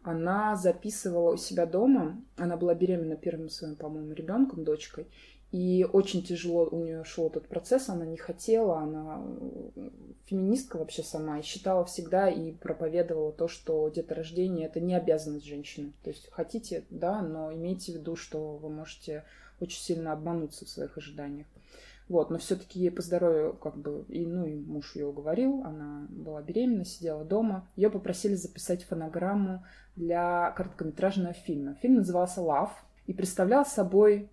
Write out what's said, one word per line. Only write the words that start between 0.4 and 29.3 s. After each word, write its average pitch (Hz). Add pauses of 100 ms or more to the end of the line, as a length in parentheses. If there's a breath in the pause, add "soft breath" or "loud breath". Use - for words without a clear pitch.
записывала 180
у 175
себя 175
дома, 196 (160)
она 175
была 175
беременна 170
первым 160
своим, 156
по-моему, 151
ребёнком, 175
дочкой, 156 (440 loud breath)
и 180
очень 196
тяжело 170
у 165
неё 160
шёл 160
этот 156
процесс, 254
она 175
не 160
хотела, 208
она, 156 (540)
э, - (360)
феминистка 196
вообще 156
сама, 156
и -
считала 185
всегда 185
и 165
проповедовала 160
то, 165
что 156
деторождение — 165
это 165
не 175
обязанность 151
женщины. 147 (120)
То 160
есть -
хотите, 180
да, 180
но 156
имейте 175
в 165
виду, 165
что 156
вы 156
можете 151 (340 loud breath)
очень -
сильно 160
обмануться 156
в -
своих -
ожиданиях. 147 (640 loud breath)
Вот, 170
но 165
всё-таки 185
ей 180
по 180
здоровью, 170
как -
бы, 147
и, 170
ну, 175
и 151
муж 147
её 147
уговорил, 190
она 147
была 156
беременна, 196
сидела 156
дома. 196
Её 202
попросили 196
записать -
фонограмму 185 (320 loud breath)